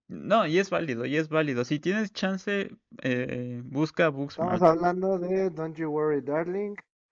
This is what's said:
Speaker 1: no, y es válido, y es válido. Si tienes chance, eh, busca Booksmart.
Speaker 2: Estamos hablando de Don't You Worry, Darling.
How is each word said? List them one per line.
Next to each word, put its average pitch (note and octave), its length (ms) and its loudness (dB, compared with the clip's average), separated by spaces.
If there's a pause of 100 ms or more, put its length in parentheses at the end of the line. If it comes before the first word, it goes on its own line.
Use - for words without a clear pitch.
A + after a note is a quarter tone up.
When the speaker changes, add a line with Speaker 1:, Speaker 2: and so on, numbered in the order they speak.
Speaker 1:
no, F3 380 0
y D#3 120 2
es G3 120 0
válido, D3 360 -2
y C3+ 100 -2
es D#3 120 0
válido. D3 360 0
Si D3 160 0
tienes G3+ 320 -2
chance, G3 580 -2 (320)
eh, B2 640 -4
busca D3+ 440 0
Booksmart. D#3+ 540 -2
Speaker 2:
Estamos - 0 -
hablando F3+ 560 4
de F#3 320 0
Don't D#3+ 260 -6
You D#3+ 120 -2
Worry, D3+ 320 2
Darling. F3 560 -2 (360)